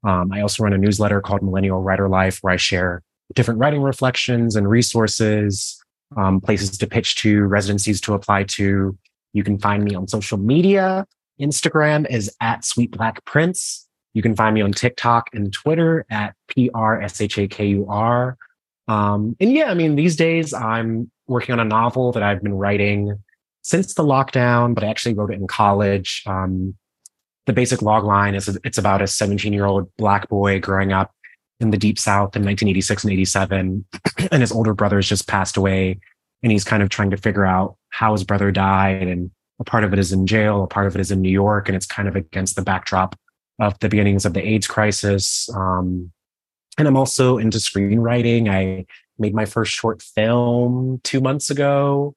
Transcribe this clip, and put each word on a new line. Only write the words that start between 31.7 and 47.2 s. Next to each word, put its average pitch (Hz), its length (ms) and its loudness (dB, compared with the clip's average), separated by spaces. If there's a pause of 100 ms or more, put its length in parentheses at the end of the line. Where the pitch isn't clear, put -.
Deep 104 220 0
South 101 360 0
in 104 60 -2
nineteen 101 280 0
eighty-six 95 340 -2
and 104 100 0
eighty-seven, 95 720 -2 (180)
<clears throat> - 280 -2
and 143 100 4
his 110 100 2
older 110 220 0
brother 104 220 2
has 98 120 2
just 104 200 -2
passed 101 300 -2
away, 95 420 0 (420)
and 117 100 2
he's 101 120 2
kind 107 180 0
of 101 80 2
trying 98 220 0
to 95 60 -2
figure 98 280 0
out 92 300 2 (140)
how 110 240 0
his 95 100 -2
brother 101 280 0
died, 95 560 2
and 90 220 -4 (300)
a - 40 -6
part 110 200 0
of 98 100 0
it 98 60 2
is 92 120 0
in 95 140 2
jail, 107 380 2
a 90 40 -4
part 101 200 0
of 87 80 -4
it 98 60 -2
is 92 100 -4
in 95 100 0
New 92 80 0
York, 101 400 2
and 95 60 -2
it's 92 100 -6
kind 101 220 -6
of 92 80 -4
against 95 400 -4
the 95 80 -4
backdrop 92 520 -2 (440)
of 104 200 -2
the 107 100 -2
beginnings 101 340 2
of 95 100 0
the 92 140 -4
aids 110 200 0
crisis. 101 880 -2
Um, 92 560 -4 (680)
and 151 100 2
I'm 135 80 4
also 127 440 2